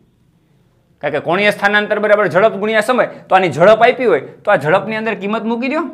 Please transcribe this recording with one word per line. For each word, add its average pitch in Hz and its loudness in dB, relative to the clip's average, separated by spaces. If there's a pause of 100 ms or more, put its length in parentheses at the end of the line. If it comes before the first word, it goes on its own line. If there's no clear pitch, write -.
(1000)
કારણ 147 -6
કે 147 -4
કોણીય 196 -2
સ્થાનાંતર 208 -2
બરાબર 208 2
ઝડપ 190 2
ગુણ્યા 214 -2
સમય, 233 0
તો - -4
આની 185 2
ઝડપ 208 4
આપી 254 2
હોય 165 2
તો - -6
આ 202 4
ઝડપની 196 -2
અંદર 220 -4
કિંમત 202 -6
મૂકી 233 -4
દો. 302 -4